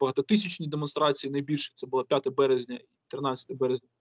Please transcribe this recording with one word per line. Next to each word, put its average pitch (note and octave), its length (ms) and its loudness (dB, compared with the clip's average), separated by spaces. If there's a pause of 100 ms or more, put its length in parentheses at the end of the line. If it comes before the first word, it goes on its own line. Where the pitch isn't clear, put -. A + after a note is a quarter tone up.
багатотисячні D#3+ 640 2
демонстрації. D3 640 -2
Найбільше C#3+ 440 -2
це - 120 -12
було B2+ 180 0
п'яте C3+ 260 0
березня C3 440 2
і A#2+ 100 -14 (240)
тринадцяте C3+ 460 -4
березня. B2+ 340 -2 (120)